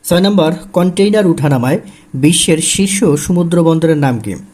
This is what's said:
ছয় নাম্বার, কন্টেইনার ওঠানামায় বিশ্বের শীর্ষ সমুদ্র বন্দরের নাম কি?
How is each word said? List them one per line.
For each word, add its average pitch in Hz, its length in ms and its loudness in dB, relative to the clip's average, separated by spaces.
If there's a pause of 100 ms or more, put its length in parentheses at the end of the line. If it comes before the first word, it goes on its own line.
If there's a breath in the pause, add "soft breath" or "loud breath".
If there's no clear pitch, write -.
ছয় 175 160 0
নাম্বার, 185 320 2 (200)
কন্টেইনার 196 540 0
ওঠানামায় 143 520 0 (360 loud breath)
বিশ্বের 156 440 2
শীর্ষ 196 460 -2
সমুদ্র 170 580 0
বন্দরের 160 340 2
নাম 131 220 0
কি? 104 160 -8 (200)